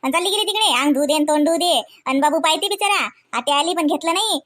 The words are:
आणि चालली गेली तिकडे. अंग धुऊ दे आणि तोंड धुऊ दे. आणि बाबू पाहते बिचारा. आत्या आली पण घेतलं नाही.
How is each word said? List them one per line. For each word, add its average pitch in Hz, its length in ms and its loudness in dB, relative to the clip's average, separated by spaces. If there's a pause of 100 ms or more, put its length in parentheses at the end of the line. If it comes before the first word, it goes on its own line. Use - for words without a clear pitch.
आणि 269 80 -4
चालली 359 180 0
गेली 415 140 0
तिकडे. 415 300 2
अंग 285 200 2
धुऊ 277 120 0
दे 285 80 0
आणि 302 100 2
तोंड 302 220 2
धुऊ 330 100 2
दे. 330 280 0 (220)
आणि 262 140 0
बाबू 302 200 2
पाहते 320 300 0
बिचारा. 392 400 -2 (240)
आत्या 247 220 -2
आली 320 180 0
पण 311 140 0
घेतलं 330 260 -2
नाही. 392 320 -2